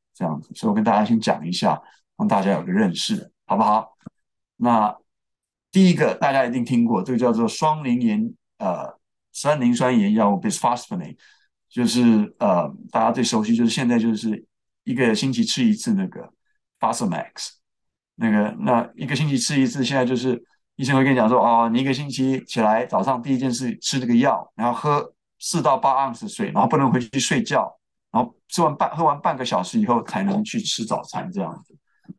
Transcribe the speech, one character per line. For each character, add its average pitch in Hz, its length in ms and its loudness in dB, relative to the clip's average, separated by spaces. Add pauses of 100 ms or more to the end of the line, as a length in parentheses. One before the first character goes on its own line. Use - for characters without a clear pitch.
(140)
这 - 100 -8
样 - 160 -4
子。 - 140 -20
所 - 120 -8
以 - 40 2
我 - 40 0
跟 - 80 0
大 226 80 2
家 110 140 2
先 113 160 2
讲 - 260 -2
一 175 60 -4
下， 107 260 -2 (380)
让 110 100 -2
大 101 140 2
家 95 120 0
有 85 120 -2
个 87 80 -4
认 95 220 2
识， - 360 -6 (140)
好 101 140 -2
不 113 40 2
好？ 107 320 0 (640)
那 113 400 2 (720)
第 190 200 6
一 165 40 4
个 139 200 2
大 143 180 0
家 135 140 2
一 120 40 -4
定 120 140 -2
听 120 220 2
过， 107 160 0
这 127 100 -4
个 120 60 0
叫 120 120 2
做 117 160 2
双 156 380 -2
磷 123 160 0
盐， 110 340 0 (220)
呃， 90 420 -6 (340)
三 147 280 -2
磷 120 140 4
酸 127 240 2
盐 104 160 2
药 104 200 4
物 92 60 -4
bisphosphonate， 104 800 -4 (500)
就 120 160 -2
是， 113 540 4
呃， 98 360 0 (160)
大 117 100 -2
家 113 120 2
最 127 100 -2
熟 113 220 0
悉， 113 100 2
就 117 100 2
是 117 60 4
现 127 160 -2
在 120 120 2
就 113 160 2
是 107 320 -6 (380)
一 131 100 -4
个 120 200 2
星 135 160 0
期 117 140 0
吃 131 180 -2
一 110 120 4
次 113 180 -2
那 95 140 0
个 - 260 -14 (480)
Fosamax， - 760 -4 (580)
那 113 160 0
个， 107 300 0
那 117 340 0
一 - 100 -12
个 139 100 -4
星 151 140 0
期 139 80 0
吃 139 240 0
一 135 60 4
次， 123 180 -2
现 127 120 -2
在 127 100 2
就 127 80 0
是 123 260 -2 (360)
医 139 80 -6
生 135 120 0
会 135 60 4
跟 135 100 4
你 127 40 4
讲 113 120 4
说 123 160 4
，“哦， 117 240 4
你 113 120 0
一 135 40 -2
个 135 80 0
星 143 160 -4
期 131 360 -2
起 - 160 -6
来 110 260 2
早 110 160 -2
上 127 180 -2
第 135 140 0
一 127 40 0
件 131 140 -2
事 120 260 -4
吃 - 200 -4
这 127 80 -2
个 117 80 2
药， 123 400 2
然 113 120 -4
后 120 60 0
喝 147 400 -2 (280)
四 - 200 -4
到 139 160 2
八 135 320 0
盎 123 60 -8
司 110 140 -12
水， - 240 -6
然 - 100 0
后 - 60 2
不 147 80 0
能 139 120 2
回 123 120 2
去 120 180 -6
睡 127 240 0
觉， - 340 -2 (360)
然 120 100 2
后 120 100 -6 (140)
吃 - 160 -2
完 151 140 2
半， 175 200 0
喝 165 80 -2
完 147 160 2
半 160 160 -2
个 127 80 -6
小 - 160 -2
时 110 200 -2
以 104 60 2
后 120 180 2
才 104 180 -4
能 98 220 0
去 110 160 -6
吃 - 240 -6
早 - 180 -6
餐 - 300 -10
这 98 100 -6
样 78 220 -10
子。” - 120 -20 (420)